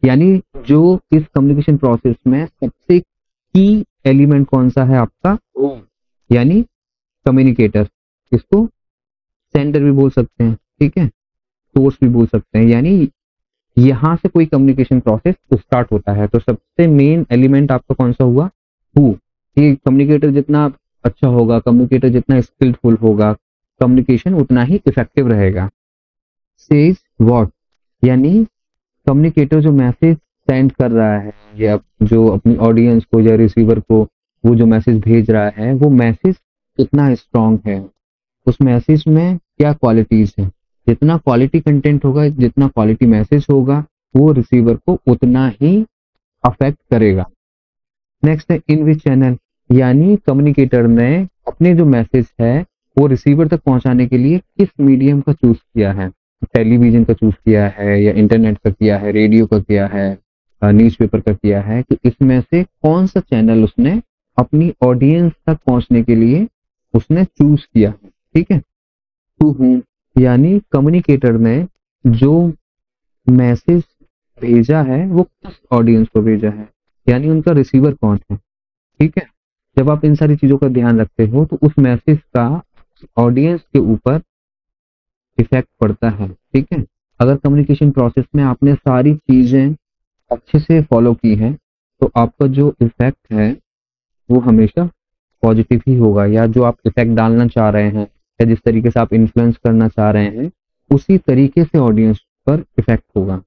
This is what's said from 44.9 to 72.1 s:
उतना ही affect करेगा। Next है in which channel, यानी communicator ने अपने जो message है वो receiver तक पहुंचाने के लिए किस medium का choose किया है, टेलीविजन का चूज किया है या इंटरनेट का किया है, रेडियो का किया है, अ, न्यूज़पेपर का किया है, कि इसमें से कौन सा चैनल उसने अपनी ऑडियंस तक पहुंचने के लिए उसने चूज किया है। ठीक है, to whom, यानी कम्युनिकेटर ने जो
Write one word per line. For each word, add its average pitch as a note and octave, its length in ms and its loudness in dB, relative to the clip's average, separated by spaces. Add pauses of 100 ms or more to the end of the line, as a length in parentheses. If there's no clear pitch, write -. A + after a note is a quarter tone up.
उतना B2+ 400 0 (140)
ही F#3+ 240 0 (580)
affect C3+ 360 -2 (120)
करेगा। G#2 380 0 (920)
Next D#3 280 -2
है D#3+ 80 -2
in D#3 200 -2
which D3+ 200 0
channel, C3 380 0 (320)
यानी C3 460 2
communicator C3+ 720 0
ने A#2 280 2 (320)
अपने F3 280 0
जो E3 100 2
message A#2+ 560 -2
है B2+ 240 -2 (320)
वो C#3+ 100 2
receiver C#3+ 400 0
तक D#3+ 140 -4
पहुंचाने B2 460 0
के B2+ 100 -2
लिए C#3 200 0
किस - 320 -4 (100)
medium C#3 420 2
का C#3+ 120 -2
choose A#2 240 0
किया G2+ 340 -4
है, F#2+ 180 -6 (440)
टेलीविजन A#2 500 2
का A2+ 100 0
चूज G#2+ 200 -2
किया G#2 340 0
है G2+ 360 -2
या G#2 100 2
इंटरनेट G#2+ 440 0
का G#2+ 140 -4
किया G#2 260 -2
है, G2+ 140 -6
रेडियो G#2+ 360 2
का G#2+ 120 0
किया G2 280 -2
है, G2 320 -6 (420)
अ, G#2 100 2
न्यूज़पेपर A2 480 2
का G#2+ 140 -4
किया G2+ 280 -2
है, A2 220 -6
कि - 220 -4
इसमें B2+ 360 0
से F3 220 -2
कौन F3 440 -2
सा F#3+ 120 -2
चैनल A2+ 440 0
उसने C#3+ 380 -2 (360)
अपनी D3+ 360 -2 (100)
ऑडियंस C#3 480 0 (160)
तक D#3+ 100 -2 (100)
पहुंचने A#2+ 360 0
के A#2 120 0
लिए C3 320 0 (460)
उसने D#3 320 0
चूज D3 400 0
किया G#2 240 0
है। G2+ 200 -14
ठीक - 420 -4
है, E3+ 100 -2 (800)
to D3+ 120 2
whom, B2+ 280 0 (340)
यानी C3 440 2 (120)
कम्युनिकेटर C#3+ 640 0
ने A#2 300 -2 (380)
जो D3 480 2 (760)